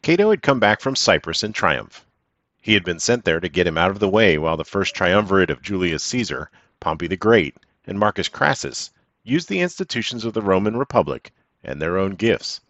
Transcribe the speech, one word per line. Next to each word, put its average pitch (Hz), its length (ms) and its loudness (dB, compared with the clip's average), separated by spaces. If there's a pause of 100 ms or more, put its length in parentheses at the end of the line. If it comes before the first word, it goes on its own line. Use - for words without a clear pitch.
Cato 202 260 2
had 214 140 0
come 135 160 2
back 104 220 4
from 135 140 -4
Cyprus 82 460 0
in 107 100 -4
triumph. 73 540 -2 (560)
He 110 140 2
had 95 80 2
been 85 160 -4
sent 120 260 0
there 82 140 2
to 87 100 -4
get 87 160 0
him 80 120 -2
out 87 120 4
of 98 80 -4
the 101 120 2
way 98 280 4
while 80 200 -2
the 80 80 -6
first - 280 -4
triumvirate 95 560 2
of 71 140 -4
Julius 90 400 -4
Caesar, 76 480 -6 (280)
Pompey 80 280 -4
the 92 100 -4
Great, 107 380 4 (320)
and 101 100 -8
Marcus 104 300 0
Crassus - 640 -4 (320)
used 147 260 -4
the 190 120 -2
institutions 120 640 -6
of 110 80 -4
the 110 100 -2
Roman 101 340 2
Republic 80 540 0 (320)
and 71 180 -8
their 85 160 -2
own 98 140 -2
gifts - 580 -2